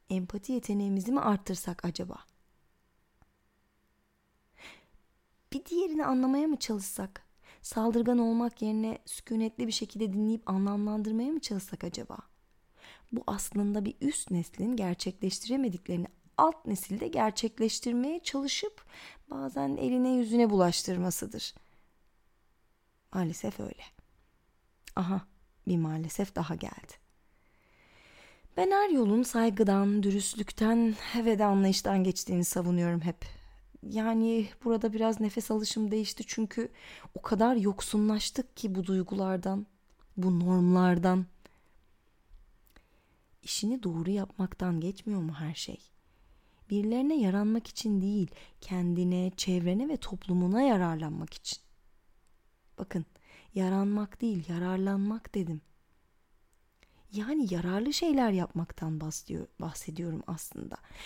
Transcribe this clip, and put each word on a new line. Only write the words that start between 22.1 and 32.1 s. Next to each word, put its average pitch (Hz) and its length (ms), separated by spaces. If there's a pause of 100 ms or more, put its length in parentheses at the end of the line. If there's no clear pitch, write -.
Maalesef 185 460
öyle. - 220 (1120)
Aha, 185 300 (420)
bir 180 80
maalesef 160 600
daha 165 180
geldi. - 380 (1600)
Ben 370 140
her 403 180
yolun 240 340
saygıdan, 202 800
dürüstlükten 214 920 (220)
ve 226 220
de 208 60
anlayıştan 196 600
geçtiğini 180 400